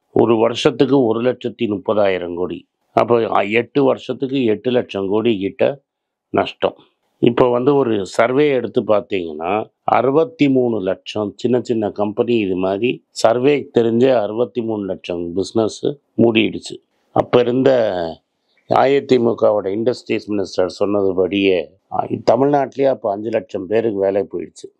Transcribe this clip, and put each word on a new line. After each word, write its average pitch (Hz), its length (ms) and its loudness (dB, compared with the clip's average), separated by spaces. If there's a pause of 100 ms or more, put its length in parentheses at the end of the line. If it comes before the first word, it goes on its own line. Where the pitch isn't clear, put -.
(120)
ஒரு 117 240 4
வருஷத்துக்கு 120 680 2
ஒரு 113 180 0
லட்சத்தி 123 460 -4
முப்பதாயிரம் 95 680 -2
கோடி. 85 240 -6 (360)
அப்ப, 117 260 2 (160)
அ, 98 120 2
எட்டு 117 340 0
வருஷத்துக்கு 127 600 -2
எட்டு 107 260 -2
லட்சம் 101 380 -2
கோடி 113 300 0
கிட்ட 95 260 -4 (720)
நஷ்டம். - 440 -2 (440)
இப்ப 120 260 4
வந்து 123 260 0
ஒரு 131 180 2 (140)
சர்வே 127 420 2
எடுத்து 120 340 -2
பாத்தீங்கன்னா, 90 680 -2 (340)
அறுபத்தி 143 640 2
மூணு 123 320 2
லட்சம் 92 560 -4
சின்ன 123 240 0
சின்ன 117 300 -2
கம்பெனி 107 480 -2
இது 95 180 -2
மாதிரி 98 320 -2 (220)
சர்வே 123 440 2 (200)
தெரிஞ்ச 117 300 2 (160)
அறுபத்தி 110 420 -4
மூணு 110 220 -4
லட்சம் 87 380 -6 (100)
பிசினஸ் 98 460 -2 (380)
மூடிடுச்சு. 110 580 2 (420)
அப்ப 120 240 2
இருந்த 127 300 2 (1000)
அ - 120 4 (180)
தி 127 180 4
மு 117 140 2 (100)
கவோட 107 260 2
இண்டஸ்ட்ரீஸ் 113 600 -4
மினிஸ்டர் 92 500 -2
சொன்னதுபடியே, 95 800 0 (340)
அ, - 80 -2 (300)
தமிழ்நாட்டிலேயே 135 640 2
அப்ப 110 160 -4
அஞ்சு 107 200 -6
லட்சம் 107 400 -6
பேருக்கு 110 300 -2
வேலை 98 220 0
போயிடுச்சு. - 460 -12 (120)